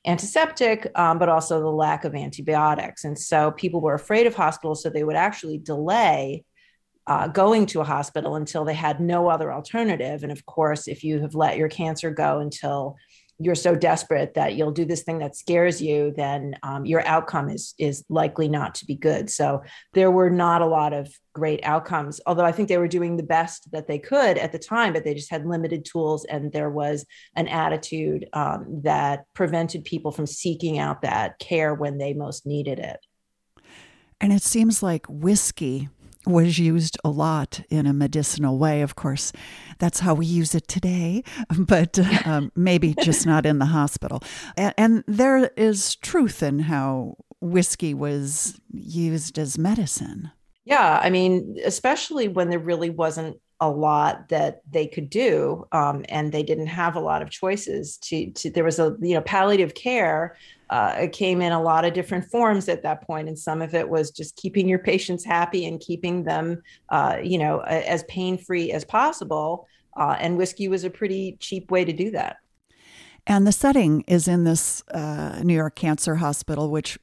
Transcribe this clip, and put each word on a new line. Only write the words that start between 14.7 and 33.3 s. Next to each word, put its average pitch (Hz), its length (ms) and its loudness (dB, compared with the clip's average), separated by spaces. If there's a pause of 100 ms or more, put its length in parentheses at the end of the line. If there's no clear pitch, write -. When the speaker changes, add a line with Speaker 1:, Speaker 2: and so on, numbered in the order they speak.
Speaker 1:
do 165 140 -2
this 160 180 -4
thing 165 160 -6
that 147 160 -6
scares 175 460 2
you, 147 340 0
then, 143 480 -4
um, 139 220 -8
your 160 220 0
outcome 160 420 0
is, - 300 -10
is 143 320 -4
likely 156 380 0
not 147 260 -2
to - 100 -12
be 143 100 -6
good. 156 360 -2
So 143 320 -2 (320)
there 185 160 6
were 185 180 6
not 170 320 4
a 165 60 4
lot 156 260 2
of 143 180 -6 (220)
great 151 300 -2
outcomes, 151 640 -2
although 175 180 2
I 165 80 4
think 202 160 -2
they 180 80 4
were 175 100 2
doing 170 300 -2
the 165 60 -4
best 165 500 -2
that 156 160 -10
they 147 100 -2
could 247 380 2
at 151 160 -4
the 165 60 -8
time, 220 340 0
but 156 120 -2
they 147 100 -2
just 147 160 -10
had 156 160 -6
limited 165 400 -4
tools. 156 400 -2
And 147 260 -6
there 151 180 -2
was 147 360 -4 (280)
an 160 140 -2
attitude, 156 840 -4
um, 147 500 -4
that 143 400 0 (100)
prevented 165 520 -2
people 156 260 -6
from 151 140 -4
seeking 160 520 -4
out 147 220 -4
that - 380 -2
care 156 360 0
when 147 220 -4
they 139 160 -4
most 143 320 -8
needed 139 340 -4
it. - 220 -12 (1200)